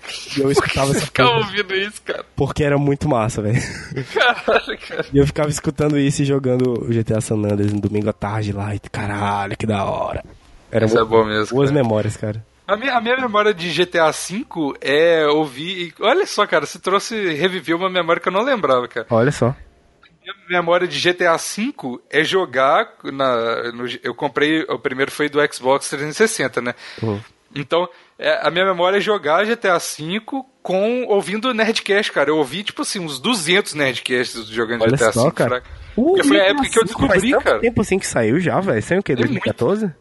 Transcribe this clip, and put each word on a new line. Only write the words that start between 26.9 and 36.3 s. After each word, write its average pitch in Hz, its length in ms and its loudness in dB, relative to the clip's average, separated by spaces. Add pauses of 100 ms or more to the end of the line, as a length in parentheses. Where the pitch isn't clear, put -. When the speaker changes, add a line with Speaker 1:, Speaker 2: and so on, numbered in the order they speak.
Speaker 1:
Uhum. 107 180 -2 (360)
Speaker 2:
Então, 165 320 0 (320)
é, 151 260 0
a 156 60 2
minha 180 140 2
memória 185 320 2
é - 20 0
jogar 180 460 0
G 226 100 0
T 220 140 0
A 175 100 2
cinco 202 640 -8 (160)
com, 220 460 -2
ouvindo 214 460 0
Nerdcast, 214 580 0
cara. 143 180 2
Eu 156 80 2
ouvi, 151 240 -2
tipo - 200 -8
assim, - 180 -6
uns 147 200 -8
duzentos 185 540 0
Nerdcasts 123 760 -2
jogando 113 340 -2
Speaker 1:
Olha 113 100 4
Speaker 2:
G 139 60 4
T 131 80 2
A 110 80 4
Speaker 1:
só, 117 80 2
Speaker 2:
cinco, 147 140 4
Speaker 1:
cara. 127 140 2
Speaker 2:
fraga. 123 160 -4 (300)
Speaker 1:
Uh, 226 80 2 (120)
Speaker 2:
Porque 349 120 4
foi 302 140 6